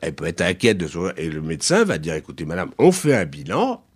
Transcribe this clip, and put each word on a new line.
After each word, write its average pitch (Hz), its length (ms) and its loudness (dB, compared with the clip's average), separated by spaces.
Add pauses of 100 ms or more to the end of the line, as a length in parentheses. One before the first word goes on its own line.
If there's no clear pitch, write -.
elle 80 120 -4
peut 76 120 -6
être 85 160 -2
inquiète 95 340 4
de 82 120 -2
son », 85 280 -4
et 80 140 -4
le 76 100 -6
médecin 82 440 0
va 147 120 0
dire, « 80 200 -4
Écoutez, 76 280 -10
madame, 85 320 -6
on 175 160 6
fait 151 220 2
un 98 100 2
bilan 139 580 -4 (140)